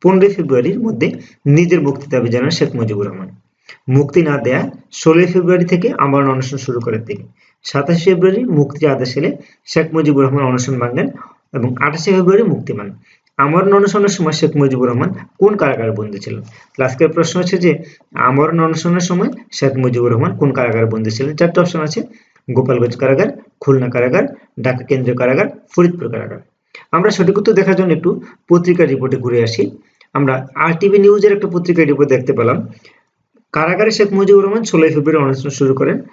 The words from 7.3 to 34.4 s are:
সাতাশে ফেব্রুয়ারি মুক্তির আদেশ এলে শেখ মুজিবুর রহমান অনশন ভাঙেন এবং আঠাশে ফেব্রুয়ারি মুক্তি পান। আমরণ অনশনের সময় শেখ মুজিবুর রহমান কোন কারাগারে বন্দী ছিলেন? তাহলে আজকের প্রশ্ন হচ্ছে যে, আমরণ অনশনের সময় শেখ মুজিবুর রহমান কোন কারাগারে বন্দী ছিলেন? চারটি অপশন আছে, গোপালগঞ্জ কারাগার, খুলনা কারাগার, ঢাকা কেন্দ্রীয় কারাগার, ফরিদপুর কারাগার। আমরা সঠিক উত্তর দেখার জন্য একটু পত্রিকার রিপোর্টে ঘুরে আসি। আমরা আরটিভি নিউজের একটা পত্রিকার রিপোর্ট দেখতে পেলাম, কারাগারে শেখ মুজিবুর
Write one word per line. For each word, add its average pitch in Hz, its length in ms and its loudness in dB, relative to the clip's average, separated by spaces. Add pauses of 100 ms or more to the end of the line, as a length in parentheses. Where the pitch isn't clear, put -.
সাতাশে 165 400 -2
ফেব্রুয়ারি 190 400 2
মুক্তির 151 440 0
আদেশ 127 280 -2
এলে 147 140 -2 (360)
শেখ 160 260 0
মুজিবুর 147 320 2
রহমান 139 200 0
অনশন 127 340 -2
ভাঙেন 123 280 -2 (460)
এবং 127 160 -2 (120)
আঠাশে 151 320 -2
ফেব্রুয়ারি 185 300 4
মুক্তি 156 300 -4
পান। 104 180 -10 (480)
আমরণ 170 340 2
অনশনের 202 360 2
সময় 160 240 -2
শেখ 151 240 0
মুজিবুর 131 320 0
রহমান 135 220 -2 (280)
কোন 208 180 4
কারাগারে 117 360 -2
বন্দী 104 260 -8
ছিলেন? 110 240 -12
তাহলে - 420 -8
আজকের 156 240 0
প্রশ্ন 165 300 -2
হচ্ছে 180 200 -2
যে, 170 140 2 (420)
আমরণ 143 460 2
অনশনের 170 400 0
সময় 180 300 -2 (220)
শেখ 135 240 -2
মুজিবুর 120 360 0
রহমান 151 240 0
কোন 143 160 0
কারাগারে 113 340 0
বন্দী 110 240 -4
ছিলেন? 131 260 -4
চারটি 175 240 2
অপশন 170 200 0
আছে, 151 200 -4 (480)
গোপালগঞ্জ 123 480 0
কারাগার, 135 320 0 (320)
খুলনা 127 300 2
কারাগার, 123 340 0 (380)
ঢাকা 127 220 -2
কেন্দ্রীয় 127 320 -2
কারাগার, 131 300 0 (240)
ফরিদপুর 175 380 0
কারাগার। 107 320 -10 (500)
আমরা 185 200 2
সঠিক 190 280 0
উত্তর - 140 2
দেখার 190 240 2
জন্য 180 160 2
একটু 170 180 0 (380)
পত্রিকার 175 400 2
রিপোর্টে 131 280 -2
ঘুরে 120 260 -2
আসি। 113 200 -2 (500)
আমরা 139 220 0 (200)
আরটিভি 170 440 2
নিউজের 202 340 6
একটা 196 160 -2
পত্রিকার 170 380 0
রিপোর্ট 143 240 2
দেখতে 127 220 0
পেলাম, 117 260 0 (960)
কারাগারে 185 360 0
শেখ 214 220 0
মুজিবুর 196 320 6